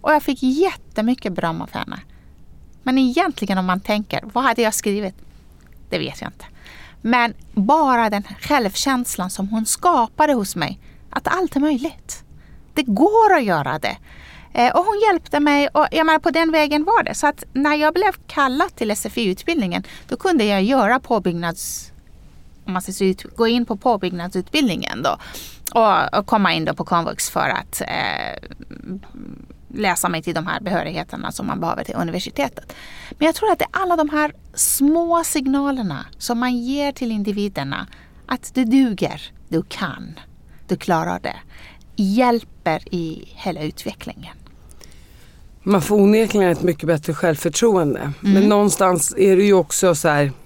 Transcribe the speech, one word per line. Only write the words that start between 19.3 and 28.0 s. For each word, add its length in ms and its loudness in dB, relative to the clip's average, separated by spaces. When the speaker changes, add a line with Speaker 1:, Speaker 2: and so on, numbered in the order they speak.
Speaker 1:
då 100 -4
kunde 260 2
jag 200 2
göra 360 4
påbyggnads-, 920 -4
om 80 -6
man 80 -2
ska 100 -10
se 140 -2
ut, 200 0
gå 120 2
in 180 0
på 120 -6
påbyggnadsutbildningen 1300 -2
då. 140 0
Och, 460 2
och 80 -4
komma 260 2
in 120 -2
då 80 -2
på 120 -6
komvux 440 -2
för 200 -2
att, 320 -6
eh, 680 -6